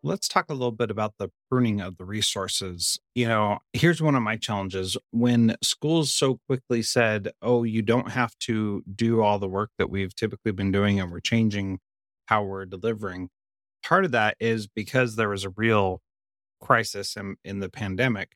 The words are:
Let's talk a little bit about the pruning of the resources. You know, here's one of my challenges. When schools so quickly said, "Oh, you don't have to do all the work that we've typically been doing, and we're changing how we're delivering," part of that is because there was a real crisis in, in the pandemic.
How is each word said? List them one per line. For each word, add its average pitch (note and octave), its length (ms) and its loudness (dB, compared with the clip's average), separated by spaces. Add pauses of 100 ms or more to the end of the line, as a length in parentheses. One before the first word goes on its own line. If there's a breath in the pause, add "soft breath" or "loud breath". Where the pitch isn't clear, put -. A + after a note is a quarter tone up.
Let's - 260 -4
talk - 200 2
a D#3 40 -4
little B2 180 -2
bit A2 200 -2
about G#2+ 260 -4
the F#2+ 120 -6 (200)
pruning A#2 320 2
of F2+ 160 -8
the F#2 80 -14
resources. F#2+ 920 -4 (160)
You B2 140 0
know, G#2+ 320 2 (140)
here's E3 280 2
one D3+ 140 4
of B2 60 2
my G#2+ 160 -2
challenges. F#2+ 580 -4 (160)
When A#2 500 4
schools D3+ 520 0
so C3+ 340 0
quickly B2 340 -2
said, G#2+ 500 0 (100)
"Oh, A#2+ 220 2
you A2+ 180 0
don't A#2 300 0
have B2 300 -2
to G#2+ 420 -2 (120)
do A2+ 260 2
all G#2 180 4
the G2 100 -4
work G2 280 -4
that G2 120 0
we've F#2+ 260 -4
typically G#2+ 380 -4
been G2 180 0
doing, G2+ 300 2
and F2 100 -6
we're F2 80 -10
changing G2+ 600 0 (480)
how G#2+ 160 2
we're G2 220 -8
delivering," F#2+ 640 -4 (540)
part F#3 220 2
of D3+ 60 0
that A2 280 2
is A2+ 280 0
because A2+ 480 0
there A2 140 0
was F#2+ 140 -2
a G2 60 -6
real G2+ 520 2 (600)
crisis G2+ 560 0
in, G2 260 -8
in G2 160 -8
the F#2+ 100 -4
pandemic. G2+ 680 -2